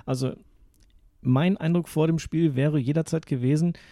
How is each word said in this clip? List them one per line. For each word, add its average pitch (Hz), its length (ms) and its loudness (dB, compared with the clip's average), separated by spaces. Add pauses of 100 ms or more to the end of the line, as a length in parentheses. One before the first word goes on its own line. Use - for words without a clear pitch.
Also 131 280 -4 (880)
mein 147 360 2
Eindruck 170 320 -2
vor 160 180 0
dem 165 140 0
Spiel 160 340 0
wäre 147 240 2
jederzeit 151 480 -2
gewesen, 147 460 0 (200)